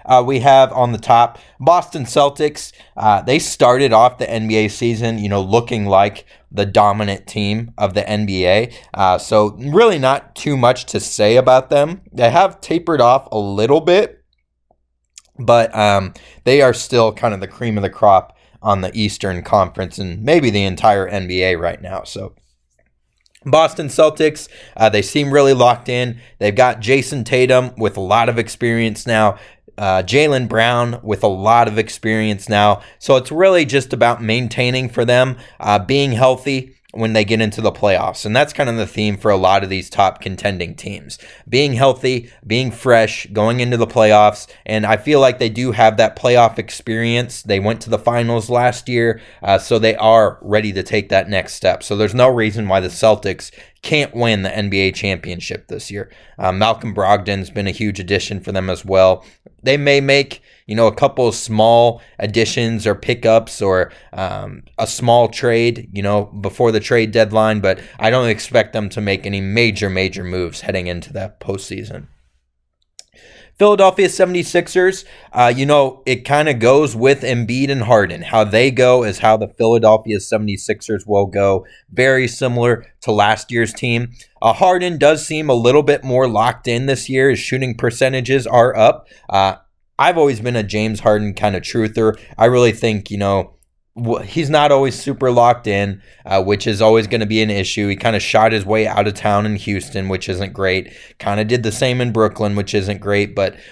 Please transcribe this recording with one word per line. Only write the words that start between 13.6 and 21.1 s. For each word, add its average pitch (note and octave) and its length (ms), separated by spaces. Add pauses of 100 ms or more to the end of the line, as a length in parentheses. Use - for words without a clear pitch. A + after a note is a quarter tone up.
bit, F3+ 420 (1120)
but, A#2 400
um, G2+ 380 (300)
they C#3 160
are B2+ 120
still A2+ 380
kind G#2+ 240
of F#2+ 40
the G2 80
cream A2+ 300
of G2 60
the G2 80
crop G2 440 (280)
on G2+ 180
the F#2 140
Eastern G2 480
Conference F#2+ 560
and F#2+ 240
maybe C#3+ 260
the G2+ 140
entire G2 440
N F#2 200